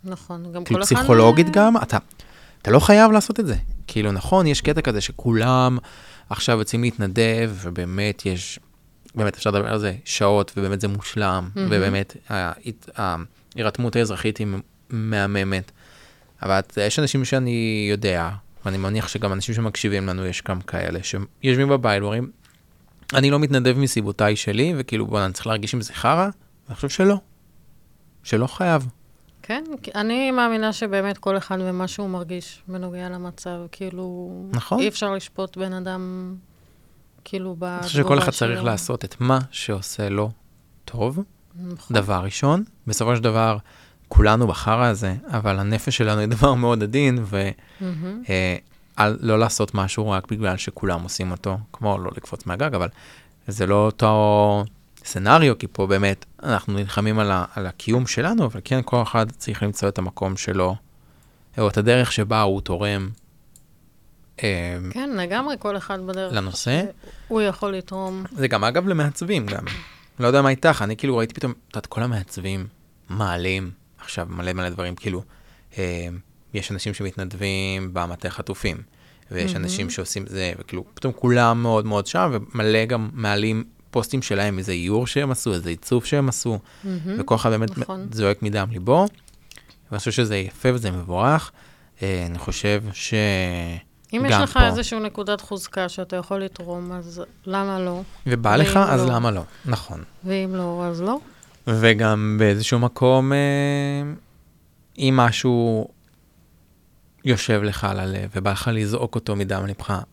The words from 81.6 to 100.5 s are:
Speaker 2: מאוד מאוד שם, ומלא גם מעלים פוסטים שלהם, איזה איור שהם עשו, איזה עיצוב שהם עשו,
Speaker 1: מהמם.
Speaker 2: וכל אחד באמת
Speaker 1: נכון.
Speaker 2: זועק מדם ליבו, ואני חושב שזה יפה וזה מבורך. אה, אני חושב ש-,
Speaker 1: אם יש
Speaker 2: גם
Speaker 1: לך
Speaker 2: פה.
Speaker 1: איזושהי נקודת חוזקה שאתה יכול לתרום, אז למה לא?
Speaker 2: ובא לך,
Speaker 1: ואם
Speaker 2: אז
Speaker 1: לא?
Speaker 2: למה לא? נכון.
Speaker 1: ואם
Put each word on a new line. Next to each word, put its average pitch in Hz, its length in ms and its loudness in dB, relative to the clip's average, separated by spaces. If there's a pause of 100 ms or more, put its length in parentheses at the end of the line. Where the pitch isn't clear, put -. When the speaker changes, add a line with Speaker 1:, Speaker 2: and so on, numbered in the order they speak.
Speaker 2:
מאוד 110 240 2
מאוד 104 200 0
שם, 175 260 0
ומלא 110 520 0
גם 113 280 -2
מעלים 110 520 0 (260)
פוסטים 127 320 -2
שלהם, 101 360 0
איזה 95 140 -4
איור 98 340 0
שהם 139 240 -2
עשו, 120 240 -2
איזה 85 160 -4
עיצוב 117 340 0
שהם 139 240 2
עשו, 117 300 -2 (260)
Speaker 1:
מהמם. 190 140 -4 (220)
Speaker 2:
וכל - 140 2
אחד 127 160 2
באמת 110 280 0
Speaker 1:
נכון. 190 340 -8
Speaker 2:
זועק 104 300 0
מדם 104 280 -2
ליבו, 117 360 4 (840)
ואני 104 80 -4
חושב 117 120 -2
שזה 110 260 0
יפה 95 380 -2
וזה 113 160 -2
מבורך. 92 640 0 (500)
אה, 92 280 -2
אני 85 80 -6
חושב 104 440 -2 (100)
ש-, - 220 -6 (960)
Speaker 1:
אם 233 140 -2
יש 262 60 4
Speaker 2:
גם 208 100 6
Speaker 1:
לך 277 100 0
Speaker 2:
פה. 247 140 8
Speaker 1:
איזושהי 233 340 0
נקודת 208 400 -4
חוזקה 190 480 -8
שאתה 180 280 -8
יכול 180 280 -4
לתרום, 175 480 -10
אז 175 300 -12 (240)
למה 196 340 -2
לא? 180 220 -4 (240)
Speaker 2:
ובא 117 300 2
לך, 151 200 6
Speaker 1:
ואם 196 60 6
Speaker 2:
אז 143 240 4
Speaker 1:
לא? 123 80 2
Speaker 2:
למה 117 160 2
לא? 95 120 -2 (220)
נכון. 92 400 -4 (200)
Speaker 1:
ואם 190 300 -2